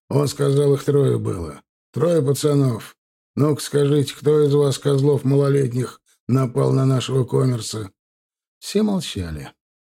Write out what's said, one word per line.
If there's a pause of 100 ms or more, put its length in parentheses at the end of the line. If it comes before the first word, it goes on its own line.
«Он
сказал,
их
трое
было. (320)
Трое
пацанов. (400)
Ну-ка
скажите,
кто
из
вас,
козлов
малолетних, (280)
напал
на
нашего
коммерса?» (680)
Все
молчали. (420)